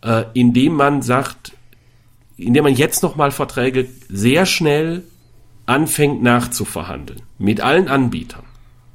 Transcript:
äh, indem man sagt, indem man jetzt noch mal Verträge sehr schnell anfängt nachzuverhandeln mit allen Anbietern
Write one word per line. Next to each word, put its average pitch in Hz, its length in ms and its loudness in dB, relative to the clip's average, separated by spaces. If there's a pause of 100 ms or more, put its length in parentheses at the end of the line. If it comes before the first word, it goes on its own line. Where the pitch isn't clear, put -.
äh, 113 220 0 (100)
indem 123 400 4
man 143 280 2
sagt, 127 520 -4 (840)
indem 123 280 2
man 139 100 4
jetzt 147 280 0
noch 170 120 -2
mal 143 160 0
Verträge 131 560 -2 (220)
sehr 123 360 2
schnell 165 580 0 (640)
anfängt 147 580 0
nachzuverhandeln 95 960 -2 (180)
mit 101 220 0
allen 165 260 2
Anbietern 127 560 -2 (520)